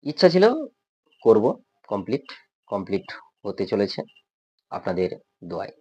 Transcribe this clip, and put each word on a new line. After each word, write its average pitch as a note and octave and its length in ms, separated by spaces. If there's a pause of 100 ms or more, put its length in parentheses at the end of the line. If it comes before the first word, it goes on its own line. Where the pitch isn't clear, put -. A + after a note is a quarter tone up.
ইচ্ছা D3+ 260
ছিল F#3 220 (720)
করব, A2 400 (260)
কমপ্লিট, G2+ 340 (440)
কমপ্লিট F3+ 380 (400)
হতে G2 220
চলেছে G2+ 360 (680)
আপনাদের F#2 400 (340)
দোয়ায়। F2 260 (100)